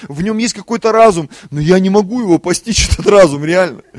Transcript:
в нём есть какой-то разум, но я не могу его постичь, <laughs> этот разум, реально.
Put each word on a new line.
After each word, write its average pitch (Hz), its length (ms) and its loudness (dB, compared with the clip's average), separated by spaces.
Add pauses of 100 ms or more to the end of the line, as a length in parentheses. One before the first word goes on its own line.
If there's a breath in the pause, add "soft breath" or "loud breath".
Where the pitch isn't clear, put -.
в 143 140 -8
нём 214 160 -4
есть 233 160 -4
какой-то 220 360 -4
разум, 214 380 2 (220 loud breath)
но 147 100 -6
я 175 180 2
не 190 120 0
могу 208 320 0
его 175 160 2
постичь, - 500 -4
<laughs> - 40 0
этот 160 140 -6
разум, 170 380 4
реально. 165 380 -2 (160 loud breath)